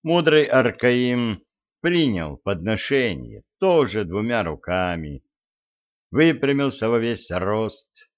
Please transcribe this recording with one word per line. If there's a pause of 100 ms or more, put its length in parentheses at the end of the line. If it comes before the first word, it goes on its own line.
Мудрый
Аркаим (380)
принял
подношение (160)
тоже
двумя
руками, (920)
выпрямился
во
весь
рост